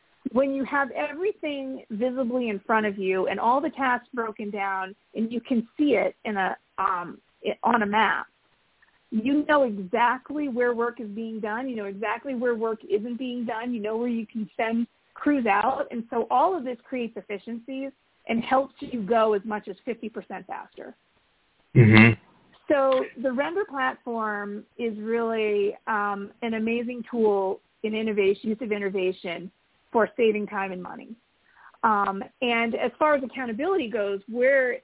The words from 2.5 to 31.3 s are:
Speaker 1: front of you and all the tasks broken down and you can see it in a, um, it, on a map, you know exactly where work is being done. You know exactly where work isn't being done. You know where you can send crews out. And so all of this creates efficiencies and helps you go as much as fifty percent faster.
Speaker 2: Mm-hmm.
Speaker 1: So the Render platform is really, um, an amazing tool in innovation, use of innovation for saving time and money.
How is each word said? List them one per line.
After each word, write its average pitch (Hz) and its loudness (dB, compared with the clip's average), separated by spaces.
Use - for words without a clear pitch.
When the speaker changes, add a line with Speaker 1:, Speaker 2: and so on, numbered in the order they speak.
Speaker 1:
front 220 0
of 202 -2
you 185 0
and 202 -2
all 254 2
the 311 -2
tasks 247 -2
broken 220 -6
down 196 -4
and 226 -2
you 240 -4
can 233 0
see 294 4
it 185 0
in 214 -4
a, 185 -2
um, 185 -4
it, - -4
on 233 4
a - 2
map, 202 0
you 277 0
know 294 6
exactly 240 0
where 240 2
work 233 -2
is 220 -10
being 220 -8
done. 220 -4
You 247 -6
know 208 -6
exactly 214 -6
where 240 0
work 220 -2
isn't 226 -2
being 247 -6
done. 233 -4
You 220 -4
know 214 -4
where 240 -2
you 226 -2
can 214 -8
send 233 0
crews 277 2
out. 220 2
And 233 -6
so 233 -2
all 311 4
of 285 -4
this 247 -6
creates 233 -4
efficiencies 233 -8
and 226 0
helps 269 0
you 254 -6
go 220 4
as 202 0
much 214 -6
as 190 -10
fifty 220 -8
percent 190 -12
faster. - -14
Speaker 2:
Mm-hmm. 110 10
Speaker 1:
So 269 4
the 262 0
Render 320 -2
platform 220 -4
is 226 -4
really, 220 0
um, 208 -2
an 233 -2
amazing 226 -2
tool 202 2
in 214 -2
innovation, 208 0
use 208 -4
of 220 -6
innovation 185 -4
for 214 4
saving 214 2
time 196 -6
and 180 -10
money. - -16